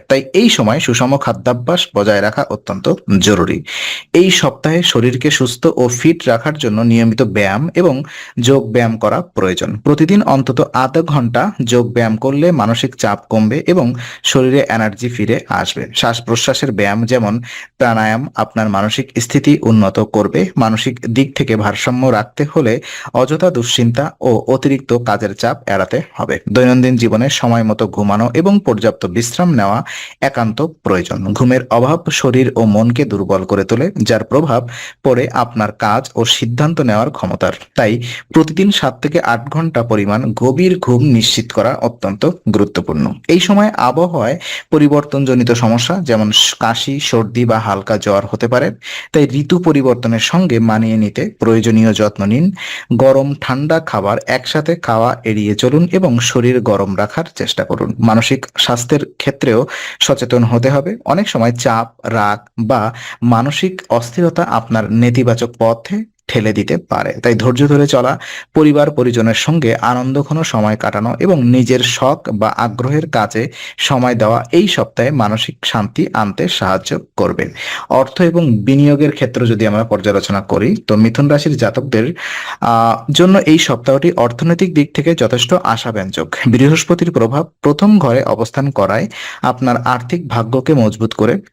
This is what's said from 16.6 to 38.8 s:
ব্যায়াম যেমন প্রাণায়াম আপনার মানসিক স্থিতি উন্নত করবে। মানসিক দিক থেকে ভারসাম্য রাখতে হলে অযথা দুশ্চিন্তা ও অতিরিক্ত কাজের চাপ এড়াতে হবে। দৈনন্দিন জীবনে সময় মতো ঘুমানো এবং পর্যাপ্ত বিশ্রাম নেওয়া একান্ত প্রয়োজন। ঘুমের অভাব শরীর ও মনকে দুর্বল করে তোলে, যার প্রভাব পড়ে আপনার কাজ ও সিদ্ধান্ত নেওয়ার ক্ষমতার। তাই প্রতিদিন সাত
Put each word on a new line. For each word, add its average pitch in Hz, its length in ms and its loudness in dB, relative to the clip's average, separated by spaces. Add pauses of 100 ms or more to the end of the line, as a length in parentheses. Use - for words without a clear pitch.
ব্যায়াম 104 340 0
যেমন 120 360 0 (360)
প্রাণায়াম 113 560 0
আপনার 110 340 -2
মানসিক 104 420 -2 (100)
স্থিতি 143 420 2
উন্নত 107 380 2
করবে। 104 460 0 (100)
মানসিক 113 440 -2 (100)
দিক 135 260 0
থেকে 113 200 0
ভারসাম্য 117 500 -2
রাখতে 113 400 0 (100)
হলে 127 240 2 (340)
অযথা 143 360 2
দুশ্চিন্তা 120 680 -2
ও 120 260 2
অতিরিক্ত 131 460 0
কাজের 110 420 -2
চাপ - 340 -4
এড়াতে 98 340 -2 (120)
হবে। - 260 -4 (120)
দৈনন্দিন 127 440 4
জীবনে 117 320 0
সময় 117 340 0
মতো 107 260 -2
ঘুমানো 104 460 0
এবং 196 300 2
পর্যাপ্ত 107 420 0
বিশ্রাম 120 480 -2
নেওয়া 104 300 0 (360)
একান্ত 123 420 -2
প্রয়োজন। 156 680 -4
ঘুমের 127 280 2 (100)
অভাব 131 400 2
শরীর 127 460 2
ও 117 80 2
মনকে 117 400 2
দুর্বল 95 400 -2
করে 98 200 0
তোলে, 117 280 0 (100)
যার 107 220 0
প্রভাব 123 440 0 (360)
পড়ে 127 280 2
আপনার 113 400 -2
কাজ 113 420 -2
ও 113 100 0
সিদ্ধান্ত 147 560 0
নেওয়ার 117 300 0
ক্ষমতার। - 420 -4 (220)
তাই 120 280 0 (320)
প্রতিদিন 160 360 2
সাত 127 320 -2